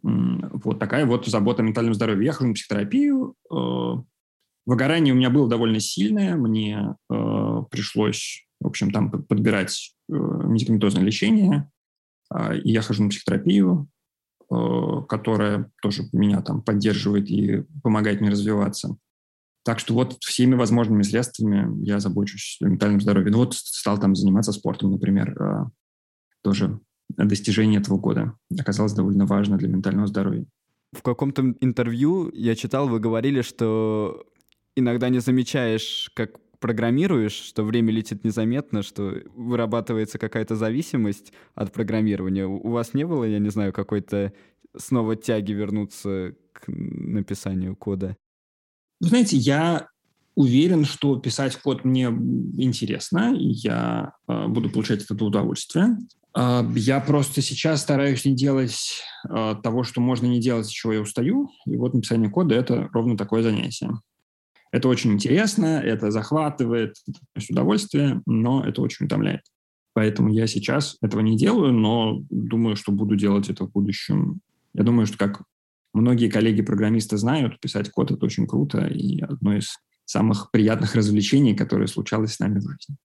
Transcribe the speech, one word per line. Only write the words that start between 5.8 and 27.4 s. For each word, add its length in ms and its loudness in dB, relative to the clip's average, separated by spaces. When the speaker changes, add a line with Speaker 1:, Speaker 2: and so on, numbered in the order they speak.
Speaker 1:
сильное. 560 0
Мне, 580 0
э, 600 -2
пришлось, 760 -4
в 60 -4
общем, 240 -2
там 200 0
п-, 80 -4
подбирать, 760 -2
э, 40 -6
медикаментозное 880 0
лечение. 680 2
А, 240 -4
и 160 0
я 120 4
хожу 200 0
на 80 2
психотерапию, 760 2
э, 40 -2
которая 600 0
тоже 200 -2
меня 300 4
там 200 -4
поддерживает 680 0
и 320 0
помогает 380 2
мне 100 2
развиваться. 680 -2
Так 140 -2
что 160 -4
вот 280 0
всеми 320 4
возможными 480 4
средствами 840 0
я 160 0
забочусь 640 -4
о 60 2
ментальном 320 2
здоровье. 300 2
Ну 80 4
вот 160 2
с-, 260 -10
стал 180 0
там 160 4
заниматься 380 2
спортом, 380 -2
например, 500 0
э, 240 -2
тоже 360 0
достижение 640 2